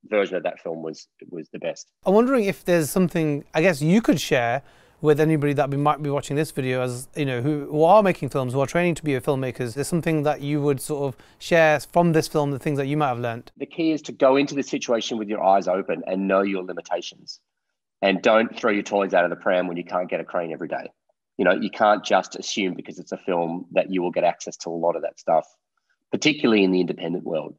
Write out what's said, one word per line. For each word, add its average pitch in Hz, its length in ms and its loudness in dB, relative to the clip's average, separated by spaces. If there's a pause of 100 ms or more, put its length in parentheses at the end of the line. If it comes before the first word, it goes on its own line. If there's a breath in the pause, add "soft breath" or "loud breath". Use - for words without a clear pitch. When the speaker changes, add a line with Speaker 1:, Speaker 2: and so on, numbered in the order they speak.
Speaker 1:
version 98 280 0
of 85 80 -2
that 87 160 -6
film 80 220 -8
was, 80 260 -12 (220)
was 80 200 -12
the - 100 -14
best. - 320 -10 (140)
Speaker 2:
I'm 190 80 4
wondering 240 320 4
if - 200 -4
there's 170 240 2
something, 160 640 0
I 160 80 0
guess, 165 200 2
you 180 200 4
could 208 180 2
share 123 420 0 (380 soft breath)
with 151 200 4
anybody 151 340 2
that 139 160 0
be, 139 60 -4
might 143 260 0
be 147 80 -4
watching 143 280 -4
this 151 140 -2
video, 127 300 -2
as, 127 340 -6
you 151 100 -2
know, 123 160 -2
who, 147 240 -2
who 151 180 0
are 196 180 8
making 170 280 0
films, 127 240 -2
who 139 80 0
are 135 60 0
training 175 280 0
to - 80 -14
be 147 120 0
a 123 60 -2
filmmakers. 131 520 -4
There's 139 140 -4
something 160 360 0
that 143 160 0
you 143 220 -2
would 143 180 0
sort 143 240 -6
of 135 180 -6 (180 soft breath)
share 156 420 4
from 175 320 2
this 156 160 2
film, 147 220 0
the 131 80 -6
things 147 180 -2
that 139 100 -2
you 143 80 -2
might 147 140 0
have 120 100 -4
learnt? 120 380 -8
Speaker 1:
The 139 80 -8
key 160 260 -2
is 147 120 -2
to 123 100 -14
go 135 240 4
into 143 180 0
the 135 80 -2
situation 123 540 -2
with 107 100 -4
your 104 160 -4
eyes 95 240 4
open 92 400 -2
and 95 200 -2
know 95 140 4
your 98 220 -2
limitations. - 800 -10 (600)
And 95 200 2
don't 113 360 2
throw 117 140 0
your 101 120 -2
toys 98 300 -2
out 87 100 4
of 87 60 0
the 87 80 -4
pram 92 300 0
when 87 100 -6
you 87 80 -8
can't 90 240 -4
get 87 100 -4
a 82 60 -8
crane 85 260 -6
every 80 160 -8
day. - 240 -8 (460)
You 95 80 0
know, 90 80 6
you 101 160 -2
can't 104 360 2
just 92 300 0
assume 90 380 -4
because - 260 -14
it's - 120 -14
a 92 60 -8
film 87 540 -4
that 92 200 -2
you 92 100 -2
will 87 100 -2
get 87 120 -2
access 85 340 -2
to - 120 -12
a - 20 -8
lot 85 240 -2
of 78 60 -6
that - 180 -10
stuff, 80 280 0 (640)
particularly 107 520 2
in 92 80 4
the 92 80 2
independent 85 460 -4
world. 78 340 -6